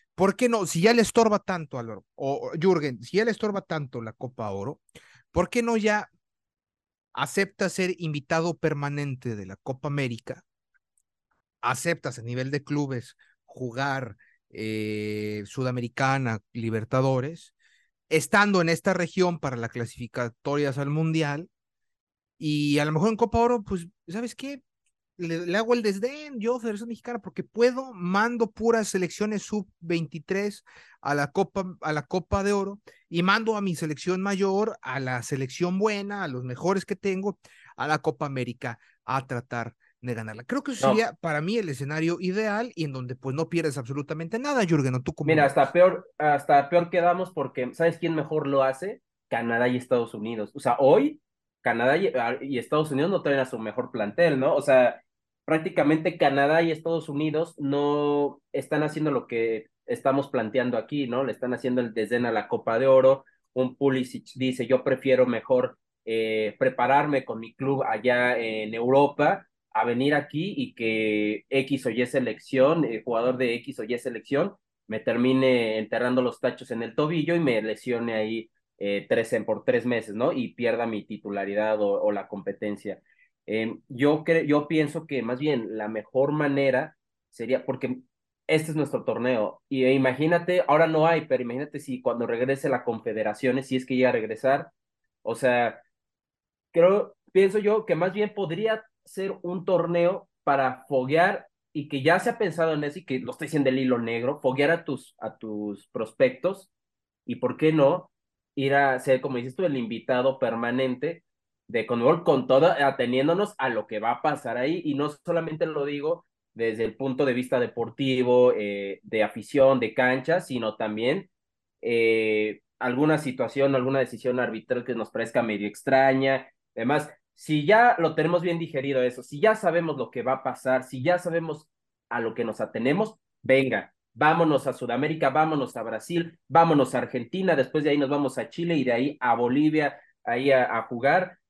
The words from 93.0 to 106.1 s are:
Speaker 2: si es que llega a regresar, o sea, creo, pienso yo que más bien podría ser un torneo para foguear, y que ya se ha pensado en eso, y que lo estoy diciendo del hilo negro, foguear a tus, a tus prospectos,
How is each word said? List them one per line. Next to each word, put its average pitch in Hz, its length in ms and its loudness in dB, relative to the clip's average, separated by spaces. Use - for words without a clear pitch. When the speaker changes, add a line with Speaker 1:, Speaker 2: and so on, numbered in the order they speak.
Speaker 2:
si 131 80 -2
es 127 100 -4
que 127 100 -4
llega 127 140 4
a 120 40 2
regresar, 120 560 -2
o 113 140 -6
sea, 120 440 2
creo, 185 440 4
pienso 196 280 4
yo 208 260 2
que 170 100 0
más 175 180 0
bien 208 220 -2
podría 202 480 -2
ser 190 300 -8
un 175 220 -6
torneo 175 640 2
para 135 440 0
foguear, 151 600 2
y 147 160 -8
que 139 140 -6
ya 165 180 4
se 233 120 0
ha - 80 -6
pensado 165 340 0
en 147 100 -2
eso, 147 160 -8
y - 60 -16
que 131 140 -4
lo 123 120 -8
estoy 151 160 -10
diciendo 143 220 2
del 131 100 2
hilo 127 200 2
negro, 117 420 -4
foguear 139 300 2
a 170 120 0
tus, - 360 -8
a - 180 -10
tus 104 520 -8
prospectos, 127 800 -2